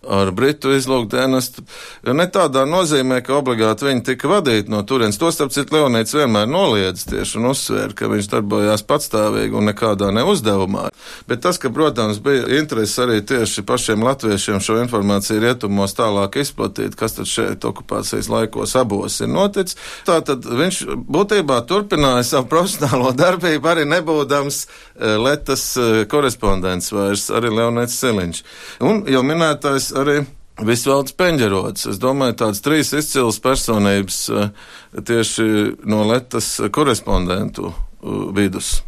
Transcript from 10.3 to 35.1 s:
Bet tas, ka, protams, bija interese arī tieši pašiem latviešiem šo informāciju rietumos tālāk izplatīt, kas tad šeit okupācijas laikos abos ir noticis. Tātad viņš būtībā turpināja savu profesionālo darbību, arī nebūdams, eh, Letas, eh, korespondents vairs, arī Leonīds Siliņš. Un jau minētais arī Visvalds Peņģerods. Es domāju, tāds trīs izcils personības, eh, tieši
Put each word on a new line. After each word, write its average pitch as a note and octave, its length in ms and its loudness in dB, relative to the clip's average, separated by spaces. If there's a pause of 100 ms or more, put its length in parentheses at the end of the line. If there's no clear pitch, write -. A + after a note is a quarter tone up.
Bet B2 160 -4
tas, F3+ 160 0
ka, B2+ 120 -2
protams, A#2+ 480 0
bija C3 240 2 (120)
interese B2 480 0
arī A2+ 160 2
tieši G#2+ 440 -2
pašiem A2+ 380 0
latviešiem G#2+ 580 0
šo A2 200 0
informāciju G#2+ 600 0
rietumos G2+ 540 0
tālāk G2+ 460 0
izplatīt, G#2 560 -6
kas A2 200 -4
tad - 120 -6
šeit G#2 340 -4
okupācijas G#2+ 680 -6
laikos A2 480 -2
abos G2+ 440 -2
ir A#2 80 -2
noticis. F#3+ 480 0 (280)
Tātad D3 380 0
viņš C#3 380 -2 (240)
būtībā E3 640 2
turpināja D3+ 580 2
savu B2+ 240 0
profesionālo C3+ 640 2
darbību, E3 560 2
arī E3 180 2
nebūdams, C#3+ 760 0
eh, - 600 -4
Letas, C3+ 520 0
eh, A2+ 340 4
korespondents F#2+ 800 0
vairs, G2+ 380 -2
arī A#2 240 0
Leonīds A#2 460 0
Siliņš. G2 420 -2 (380)
Un G3 260 2
jau C3 160 2
minētais D3 720 0
arī C#3+ 300 0 (300)
Visvalds C3 640 0
Peņģerods. A2 720 0
Es G2+ 80 -6
domāju, C3 400 0
tāds G#2+ 240 0
trīs D3 320 2
izcils C3+ 480 0
personības, G2+ 760 2 (120)
eh, G#2 200 0 (500)
tieši A2 840 0